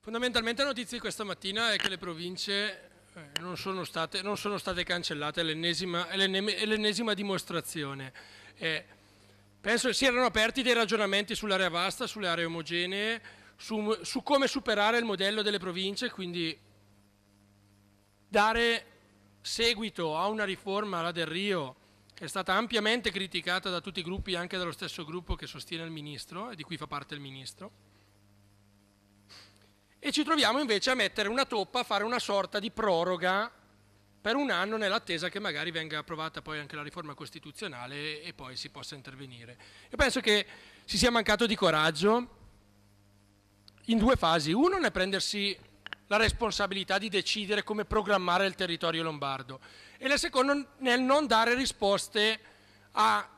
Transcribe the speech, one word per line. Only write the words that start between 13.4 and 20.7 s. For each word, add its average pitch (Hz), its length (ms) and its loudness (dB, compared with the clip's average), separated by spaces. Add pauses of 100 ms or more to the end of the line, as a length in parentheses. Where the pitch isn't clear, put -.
su, 214 460 -2
su - 220 -6
come 277 240 4
superare 226 500 2
il 233 60 0
modello 202 360 0
delle 208 180 0
province, 190 520 -4
quindi 175 480 -6 (1700)
dare 226 600 4 (540)
seguito 208 760 -2
a 185 80 0
una 220 180 0
riforma, 196 560 -2